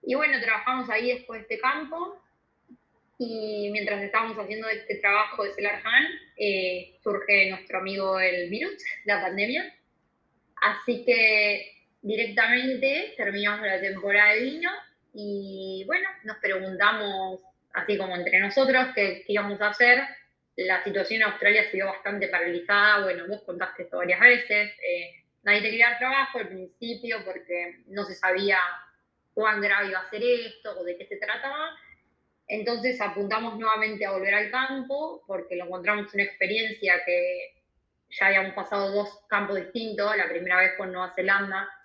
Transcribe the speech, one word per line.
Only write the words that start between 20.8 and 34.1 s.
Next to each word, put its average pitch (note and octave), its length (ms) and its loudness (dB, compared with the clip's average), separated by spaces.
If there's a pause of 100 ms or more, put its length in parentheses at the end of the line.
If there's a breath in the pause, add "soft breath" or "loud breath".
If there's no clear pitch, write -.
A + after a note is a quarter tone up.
situación G3+ 380 0
en G#3+ 60 4
Australia G#3+ 420 4
se F#3+ 60 -6
vio F#3+ 100 0
bastante G3 420 -4
paralizada. F#3+ 760 2
Bueno, F3 240 -2
vos G#3 160 -8
contaste F3+ 400 -8
esto F3+ 140 -8
varias F3+ 220 0
veces. G#3+ 520 6 (100)
Eh, F3 420 -6 (180)
nadie G#3 200 4
te A3 80 0
quería A#3 200 6
dar A#3 80 -4
trabajo C4 400 0
al G#3 100 -6
principio G#3+ 760 -8
porque F3 640 -8
no G3+ 180 -6
se G3 100 -12
sabía F#3+ 440 2 (760)
cuán G#3+ 260 2
grave G3 280 0
iba F#3+ 120 -4
a - 100 -14
ser G#3 120 -6
esto A3+ 560 -2
o F3+ 60 -8
de F3 120 -6
qué F#3+ 100 -16
se G3+ 100 -10
trataba. C4+ 580 -6 (760 loud breath)
Entonces A#3 520 -2
apuntamos G#3 580 -2
nuevamente A3 460 0
a - 60 -2